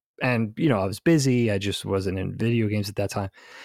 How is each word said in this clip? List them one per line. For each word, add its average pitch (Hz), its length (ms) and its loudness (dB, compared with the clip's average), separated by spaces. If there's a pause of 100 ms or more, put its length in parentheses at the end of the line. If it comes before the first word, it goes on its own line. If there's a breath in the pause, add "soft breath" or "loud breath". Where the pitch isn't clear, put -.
(240)
And, 113 340 0
you 165 120 2
know, 110 100 4
I 95 60 0
was 98 140 -6
busy. 131 520 4
I 98 80 0
just 98 260 -4
wasn't 95 320 -2
in 95 180 -6
video 117 320 0
games 104 220 -2
at 101 60 -12
that 101 160 -4
time. 98 180 -4 (360 loud breath)